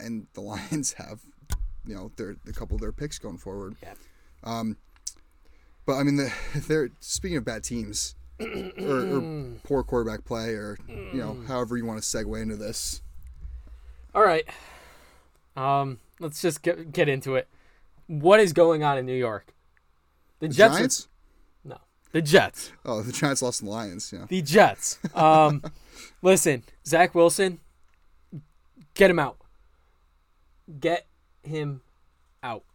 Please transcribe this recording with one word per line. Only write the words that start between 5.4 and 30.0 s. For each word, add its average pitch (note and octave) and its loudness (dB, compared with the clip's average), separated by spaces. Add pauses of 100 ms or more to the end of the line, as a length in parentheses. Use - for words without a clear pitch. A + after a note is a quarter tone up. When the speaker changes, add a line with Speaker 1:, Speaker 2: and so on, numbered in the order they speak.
Speaker 1:
but, C#3 0
I C#3 -2
mean, C#3+ 2
the, C3+ -2 (220)
<laughs> - - (120)
they're, D3+ 0
speaking - -6
of A#2 -6
bad A2+ -8
teams, A2 -8 (100)
Speaker 2:
<clears throat> - -16
Speaker 1:
or, F#3 -4
or D3+ -8 (180)
poor C3+ -2
quarterback A2 -4
play, A2+ -6
or, G#2 -10 (120)
you G2+ -10
know, G#2+ -6
Speaker 2:
Mm. A#2+ -14
Speaker 1:
however B2 -4
you A#2 -4
wanna A2 -6
segue A2 -4
into A2 -6
this. G#2+ -8 (1120)
Speaker 2:
All G3+ 6
right. D#3+ 4 (1120)
Um, C3+ 0 (180)
let's D3+ -8
just E3 0
get, E3 -2
get D#3 2
into C3+ 0
it. B2+ -2 (600)
What E3 8
is F#3+ 6
going E3 6
on C#3+ 2
in B2+ -6
New B2+ -4
York? A2+ -4 (840)
The D#3 -4
Speaker 1:
The C#3+ -4
Speaker 2:
Jets G3+ 10
are - 2
Speaker 1:
Giants? B3 -2 (560)
Speaker 2:
No. - -18 (340)
The D#3+ 0
Jets. D3 4 (120)
Speaker 1:
Oh, A2 -4
the A#2+ -6
Giants C#3 0
lost B2 -2
to - -12
the G2 -8
Lions, G#2 -10
yeah. G2 -14
Speaker 2:
The F#3 -2
Jets. D3+ 4 (160)
Um, D#3 6 (300)
Speaker 1:
<laughs> - -20
Speaker 2:
listen, F3+ 4 (200)
Zach E3 4
Wilson, E3+ 4 (1300)
get G3 8
him E3+ 2
out. C3+ -2 (1400)